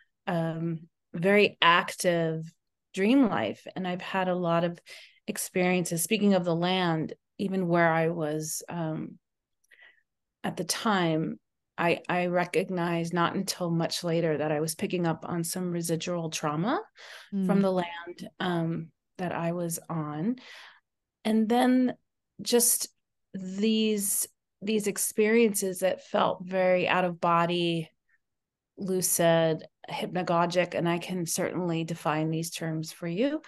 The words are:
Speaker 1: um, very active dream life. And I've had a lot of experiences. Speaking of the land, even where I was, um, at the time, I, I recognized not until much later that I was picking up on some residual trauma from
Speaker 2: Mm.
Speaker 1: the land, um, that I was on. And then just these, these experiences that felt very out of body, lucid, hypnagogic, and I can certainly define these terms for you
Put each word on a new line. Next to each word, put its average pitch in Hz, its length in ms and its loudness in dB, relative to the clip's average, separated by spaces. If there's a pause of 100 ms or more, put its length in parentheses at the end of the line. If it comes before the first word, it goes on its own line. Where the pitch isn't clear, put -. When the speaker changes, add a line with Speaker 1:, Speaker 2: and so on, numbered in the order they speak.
(280)
Speaker 1:
um, 165 600 -4 (260)
very 196 480 4
active 165 840 2 (480)
dream 226 360 4
life. 110 360 -2 (100)
And 185 120 -6
I've 180 140 -4
had 190 260 -2
a 180 80 2
lot 170 280 2
of 175 160 -2 (480)
experiences. 180 760 0
Speaking 202 300 2
of 180 120 2
the 170 100 2
land, 170 580 0 (240)
even 190 300 -2
where 170 240 4
I 165 180 2
was, 156 600 -4
um, 160 480 -6 (1300)
at 165 140 -6
the 185 60 -4
time, 170 760 0 (380)
I, 170 320 2
I 180 180 0
recognized 170 840 -2
not 170 220 0
until 185 360 -4
much 165 320 -2
later 165 340 0
that 151 140 -2
I 151 80 0
was 160 160 -2
picking 185 320 -2
up 160 200 -2
on 170 160 -4
some 180 280 -4
residual 170 580 -4
trauma 165 520 -2 (500)
from 196 160 -2
Speaker 2:
Mm. 196 140 4
Speaker 1:
the 190 100 2
land, 175 580 -6 (100)
um, 165 480 -2 (300)
that 180 140 -4
I 170 220 -2
was 170 260 -6 (100)
on. 160 460 -4 (880)
And 220 240 2
then 247 480 4 (460)
just - 480 2 (440)
these, 202 960 0 (340)
these 208 260 0
experiences 208 920 2
that - 260 0
felt - 380 0
very 185 440 2
out 180 180 2
of 175 160 -4
body, 170 680 0 (880)
lucid, 165 840 2 (260)
hypnagogic, 175 840 0
and 156 140 0
I 170 120 0
can 180 260 -6
certainly 165 580 -2
define 160 460 -2
these 160 220 -4
terms 160 400 -6
for - 160 -12
you 269 400 -2